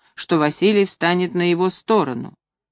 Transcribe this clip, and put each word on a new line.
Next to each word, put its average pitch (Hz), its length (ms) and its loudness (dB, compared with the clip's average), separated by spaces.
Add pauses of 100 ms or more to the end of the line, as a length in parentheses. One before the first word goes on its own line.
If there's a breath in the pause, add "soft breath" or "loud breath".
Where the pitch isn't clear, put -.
(140)
что - 240 0
Василий 196 460 2
встанет 180 500 -2
на 175 160 0
его 180 200 0
сторону. 139 640 -4 (380)